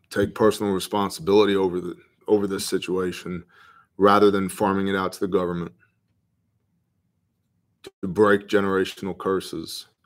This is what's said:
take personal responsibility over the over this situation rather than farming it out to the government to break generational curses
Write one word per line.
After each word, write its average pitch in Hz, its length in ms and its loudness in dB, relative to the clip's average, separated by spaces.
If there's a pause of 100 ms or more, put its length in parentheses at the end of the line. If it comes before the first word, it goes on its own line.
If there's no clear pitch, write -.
take 101 260 -2
personal 104 380 0
responsibility 98 840 2
over 92 220 0
the 87 160 -8 (340)
over 104 180 2
this 95 200 -6
situation 90 800 -6 (520)
rather 101 340 6
than 98 180 -2
farming 98 400 -2
it 98 60 -2
out 95 180 -2
to - 80 -16
the 101 80 -4
government 87 440 -4 (2000)
to - 260 -12
break 101 400 4
generational 95 680 0
curses 90 720 -6 (200)